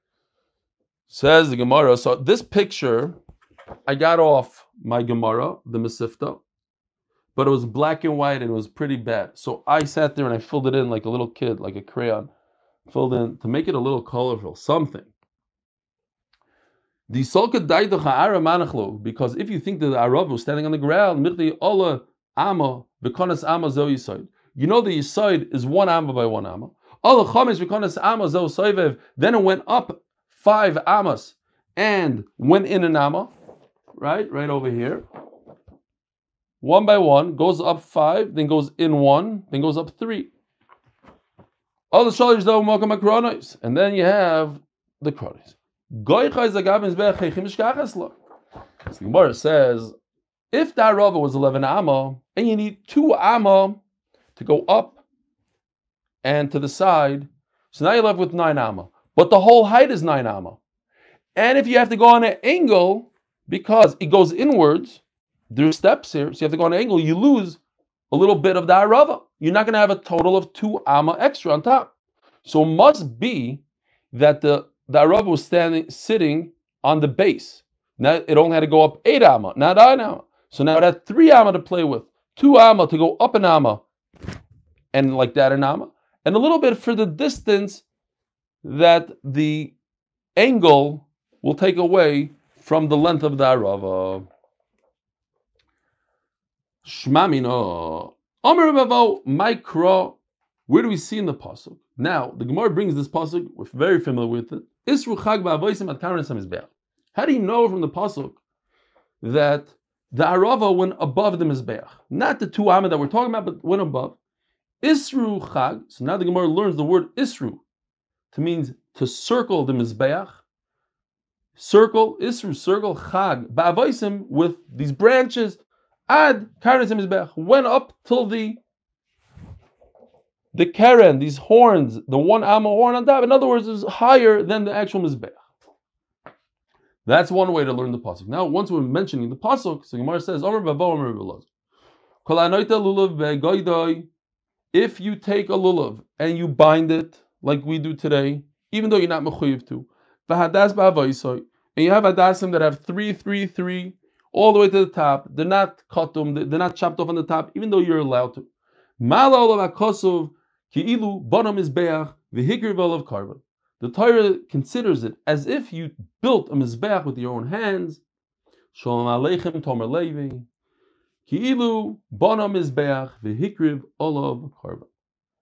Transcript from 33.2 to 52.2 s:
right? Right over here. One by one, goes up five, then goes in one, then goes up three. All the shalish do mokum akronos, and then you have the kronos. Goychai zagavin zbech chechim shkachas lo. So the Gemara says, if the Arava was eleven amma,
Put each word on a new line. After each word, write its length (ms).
right? 380
Right 160
over 220
here. 340
One 260
by 100
one, 400
goes 240
up 220
five, 520
then 120
goes 320
in 180
one, 540
then 100
goes 160
up 220
three. 320
All 160
the 40
shalish 340
do 80
mokum 340
akronos, 640
and 140
then 180
you 100
have 540
the 100
kronos. 440
Goychai 460
zagavin 440
zbech 240
chechim 260
shkachas 520
lo. 180
So 80
the 60
Gemara 300
says, 580
if 240
the 80
Arava 380
was 140
eleven 300
amma, 520